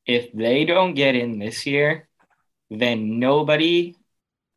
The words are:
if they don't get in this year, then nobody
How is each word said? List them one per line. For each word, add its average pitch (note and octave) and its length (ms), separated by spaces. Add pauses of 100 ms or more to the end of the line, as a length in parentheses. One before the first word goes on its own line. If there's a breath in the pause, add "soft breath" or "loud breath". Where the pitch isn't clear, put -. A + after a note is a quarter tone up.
if A#2+ 260
they A#2 320
don't F3 300
get C#3 220
in A#2+ 240
this A2 260
year, D3 420 (640)
then A2+ 500
nobody D3+ 760 (600)